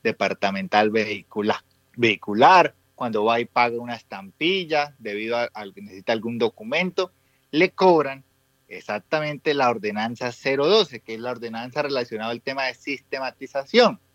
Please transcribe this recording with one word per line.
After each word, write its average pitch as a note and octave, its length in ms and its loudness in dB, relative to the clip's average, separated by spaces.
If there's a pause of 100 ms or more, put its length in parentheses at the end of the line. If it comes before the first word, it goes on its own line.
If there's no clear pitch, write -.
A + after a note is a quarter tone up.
departamental G2 880 0
vehicula-, G#2 720 -2 (340)
vehicular, A2+ 800 4 (220)
cuando A2 280 -2
va A#2 140 2
y A#2+ 60 -2
paga A#2+ 340 0
una A#2+ 160 -8
estampilla D3 1040 -4
debido A2 380 -4
a, A#2+ 180 -2
a G#2+ 180 -12
que G2+ 100 -20
necesita G2+ 300 -6
algún A2+ 240 -4
documento, D3 760 -2 (400)
le F3 180 4
cobran D3 540 4 (420)
exactamente D3 880 -4
la C3 160 2
ordenanza A2+ 640 -4
cero C#3 340 0
doce, E3+ 320 2
que A2+ 160 -12
es A2 60 -10
la A#2+ 100 -6
ordenanza A#2+ 520 -8
relacionada A#2+ 500 -6
al A#2+ 100 -10
tema C3+ 220 -6
de B2+ 100 -4
sistematización C#3 1300 -2 (140)